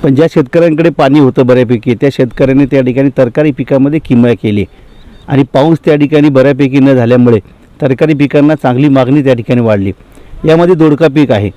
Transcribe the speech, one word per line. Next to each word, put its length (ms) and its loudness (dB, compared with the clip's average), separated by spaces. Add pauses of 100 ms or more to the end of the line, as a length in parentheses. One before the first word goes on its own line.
पण 120 0
ज्या 160 2
शेतकऱ्यांकडे 600 0
पाणी 280 0
होतं 280 2
बऱ्यापैकी, 480 0
त्या 180 -2
शेतकऱ्यांनी 520 0
त्या 180 -2
ठिकाणी 260 -2 (100)
तरकारी 320 0
पिकामध्ये 540 -2
किमया 300 2
केली 300 -4 (640)
आणि 140 0
पाऊस 420 0
त्या 120 2
ठिकाणी 320 0
बऱ्यापैकी 500 0
न 160 4
झाल्यामुळे 440 2 (440)
तरकारी 320 0
पिकांना 400 0
चांगली 340 -2
मागणी 360 0
त्या 100 2
ठिकाणी 260 -2
वाढली. 320 -2 (560)
यामध्ये 260 2
दोडका 340 2
पीक 220 0
आहे. 260 -2